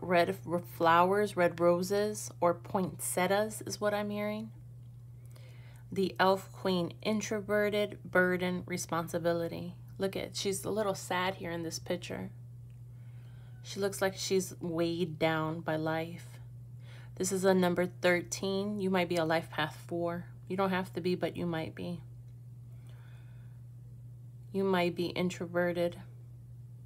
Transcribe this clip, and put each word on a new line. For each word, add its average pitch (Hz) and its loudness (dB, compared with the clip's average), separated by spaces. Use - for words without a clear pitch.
red 175 4
f-, 175 -2
flowers, 185 6
red 170 4
roses, 185 4
or 175 6
poinsettias 190 0
is - -4
what 208 2
I'm 208 0
hearing. 208 -2
The 190 0
Elf 190 6
Queen, 180 0
introverted, 208 0
burden, 180 4
responsibility. 170 0
Look 190 0
at, - -6
she's 190 -2
a - -2
little 202 2
sad 185 0
here 180 -6
in 170 -4
this 165 -4
picture. 185 -4
She - -10
looks 196 0
like 190 2
she's 190 0
weighed 170 0
down 160 2
by 160 -2
life. 160 -2
This 185 0
is 190 0
a 190 10
number 180 6
thirteen. 196 2
You 190 2
might 180 4
be 175 2
a 165 4
life 160 2
path - -2
four. 170 -2
You 185 -2
don't 190 4
have 185 0
to 175 -4
be, 180 2
but 170 -2
you 175 -2
might 160 -2
be. 175 -6
You 196 2
might 180 4
be 175 0
introverted. 175 0